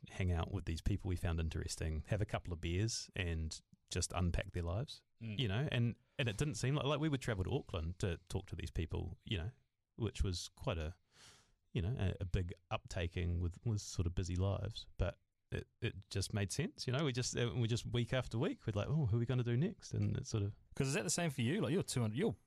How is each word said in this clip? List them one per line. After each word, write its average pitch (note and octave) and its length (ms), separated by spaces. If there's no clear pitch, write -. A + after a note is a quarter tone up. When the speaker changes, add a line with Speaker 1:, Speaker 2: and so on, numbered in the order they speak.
Speaker 1:
hang F2+ 220
out E2 200
with F#2+ 140
these E2 160
people - 280
we F2+ 60
found E2 240
interesting, D#2+ 680
have G#2 120
a G#2 60
couple - 260
of E2+ 100
beers F2+ 540
and E2 460
just - 240
unpack F#2 380
their F2 100
lives, F#2+ 400
Speaker 2:
Mm. G#2+ 160
Speaker 1:
you C3 100
know, A#2+ 240
and, A#2 240
and B2+ 100
it G#2 80
didn't D3 200
seem B2+ 180
like, D3 140
like, C#3+ 120
we D#3 100
would C3+ 120
travel G2 220
to F2 80
Auckland F2+ 480
to F2 280
talk - 200
to - 80
these E2+ 160
people, E2+ 520
you G#2+ 140
know, E2 140
which G#2+ 260
was F2+ 320
quite F#2 240
a, D#2 160
you F#2 100
know, G#2+ 160
a, F#2+ 220
a F#2+ 40
big F2+ 280
uptaking F2 680
with, E2+ 140
with G#2+ 180
sort - 260
of E2+ 80
busy F#2 200
lives, F#2+ 520
but - 220
it, F2+ 160
it A2+ 140
just - 240
made G2+ 180
sense, - 360
you B2+ 60
know, D3+ 120
we C#3 60
just, B2 260
uh, A#2+ 180
we A#2 120
just A#2 180
week A#2 280
after B2 260
week, A3+ 260
we're A2+ 140
like, - 100
"Oh, D3+ 160
who A2+ 120
are - 20
we A#2+ 80
gonna B2+ 160
do A#2+ 120
next?" - 380
And G#2 240
it's - 140
sort A2 100
of G2+ 120
Speaker 3:
'Cause C3+ 120
is C3 80
that G#3+ 80
the F#3 80
same E3+ 180
for C3+ 140
you? D#3+ 180
Like, D3+ 100
you're D#3+ 120
two - 180
hundred, A2 160
you're F3 180